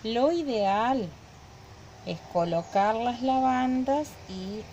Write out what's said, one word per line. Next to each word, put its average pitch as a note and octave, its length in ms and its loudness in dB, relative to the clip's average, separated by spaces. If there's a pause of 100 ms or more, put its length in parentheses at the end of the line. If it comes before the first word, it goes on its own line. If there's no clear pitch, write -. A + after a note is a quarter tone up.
Lo A#3 280 2
ideal A#3 760 0 (960)
es E3+ 140 -6 (140)
colocar E3+ 640 2
las A#3+ 260 -2
lavandas C4 880 2 (180)
y F#3+ 340 -8 (120)